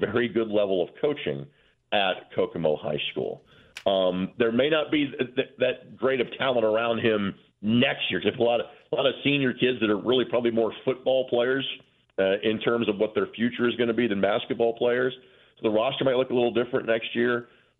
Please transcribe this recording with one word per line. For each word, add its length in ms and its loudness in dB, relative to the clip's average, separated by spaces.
very 220 0
good 220 -2
level 340 2
of 60 -4
coaching 460 -4
at 420 0
Kokomo 400 0
High 240 -4
School. 300 -6
Um, 520 0
there 140 2
may 180 2
not 220 -2
be 140 0
th-, 160 -4
th-, 140 -2
that 360 -2
great 240 0
of 80 0
talent 280 2
around 340 2
him 360 0
next 500 2
year, 80 -2
'cause 180 0
a 60 0
lot 160 2
of, 60 -4
a 40 -2
lot 100 0
of 80 2
senior 300 2
kids 260 0
that 100 2
are 80 2
really 280 2
probably 260 0
more 220 0
football 460 0
players, 360 0
uh, 240 4
in 160 0
terms 300 0
of 80 -2
what 180 0
their 120 0
future 400 -2
is 80 0
gonna 180 0
be 140 2
than 120 -2
basketball 540 0
players. 400 0
So 120 -2
the 0 -
roster 340 0
might 120 2
look 160 2
a 20 0
little 180 4
different 340 0
next 300 -2
year, 320 0